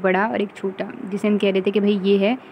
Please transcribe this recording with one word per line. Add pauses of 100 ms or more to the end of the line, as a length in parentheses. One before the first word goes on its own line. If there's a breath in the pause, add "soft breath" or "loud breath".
बड़ा
और
एक
छोटा, (120)
जिसे
हम
कह
रहे
थे
कि
भाई
ये
है (140 loud breath)